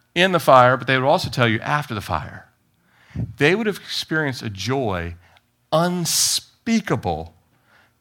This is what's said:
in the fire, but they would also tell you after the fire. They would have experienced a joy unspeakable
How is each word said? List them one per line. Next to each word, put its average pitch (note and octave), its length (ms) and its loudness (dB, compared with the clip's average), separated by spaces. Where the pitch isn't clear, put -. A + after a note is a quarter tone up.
in F#3 200 2
the E3+ 80 2
fire, B2+ 340 8
but B2+ 100 -6
they C3 120 2
would C3 100 0
also E3+ 220 2
tell A#2+ 180 2
you A2 140 0
after C#3+ 320 -4
the G2+ 80 -6
fire. - 480 -8
They D3+ 180 2
would A3+ 100 -2
have G3+ 120 -2
experienced - 640 -6
a A#2 80 -8
joy F#2+ 640 -4
unspeakable E3 1600 -2